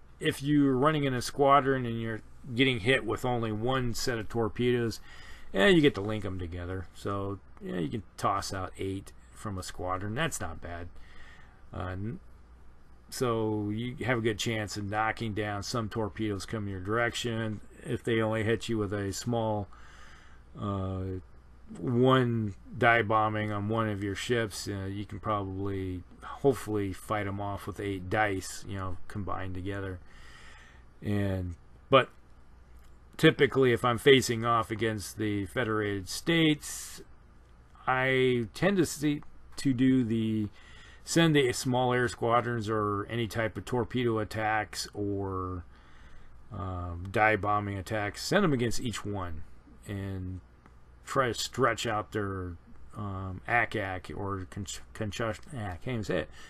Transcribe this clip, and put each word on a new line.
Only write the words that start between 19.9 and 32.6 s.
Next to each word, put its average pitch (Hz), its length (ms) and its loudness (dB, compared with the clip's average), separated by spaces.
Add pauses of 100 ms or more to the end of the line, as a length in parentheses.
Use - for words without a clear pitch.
uh, 95 600 -4 (580)
one 120 800 4 (220)
die 117 240 6
bombing 107 500 2
on 104 160 -2
one 110 220 2
of 101 120 -2
your 101 140 -2
ships. 113 520 -2
Uh, 98 180 -4
you 101 200 -6
can 101 140 -10
probably, 98 840 -2 (200)
hopefully, 107 720 0
fight 104 340 -4
'em 98 140 -4
off 101 260 -6
with 107 120 -8
eight 98 300 -4
dice, 104 580 0
you 98 100 -6
know, 95 200 -4 (120)
combined 95 440 -4
together. 95 460 -6 (1000)
And, 95 540 -2 (340)
but 131 200 8 (1080)